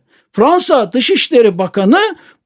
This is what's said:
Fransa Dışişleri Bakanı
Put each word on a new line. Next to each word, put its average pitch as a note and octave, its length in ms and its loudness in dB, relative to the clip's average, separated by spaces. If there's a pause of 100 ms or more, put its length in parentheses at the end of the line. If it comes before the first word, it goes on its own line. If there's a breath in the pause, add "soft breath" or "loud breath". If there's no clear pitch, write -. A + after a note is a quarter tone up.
(300)
Fransa C#4 600 0
Dışişleri A#3+ 640 0
Bakanı G3 420 0 (460 soft breath)